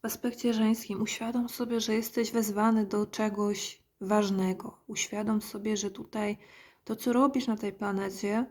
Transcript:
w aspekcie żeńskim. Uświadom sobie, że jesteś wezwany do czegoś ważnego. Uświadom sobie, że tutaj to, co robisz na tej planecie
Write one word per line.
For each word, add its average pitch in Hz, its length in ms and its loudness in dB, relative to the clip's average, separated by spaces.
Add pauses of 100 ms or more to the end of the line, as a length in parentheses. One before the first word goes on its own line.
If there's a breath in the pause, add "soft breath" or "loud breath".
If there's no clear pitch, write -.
w - 20 -2
aspekcie 240 460 0
żeńskim. 220 480 2
Uświadom 233 480 -2
sobie, 233 300 -2
że 220 140 0
jesteś 226 380 0
wezwany 214 540 4
do 208 200 0
czegoś 208 800 -2 (180)
ważnego. 190 760 2 (100)
Uświadom 214 540 -2
sobie, 214 360 -4
że 202 140 -4
tutaj 208 460 -6 (460 loud breath)
to, 220 120 -6
co 240 180 -2
robisz 269 340 4
na 220 100 0
tej 202 160 -4
planecie 202 760 -2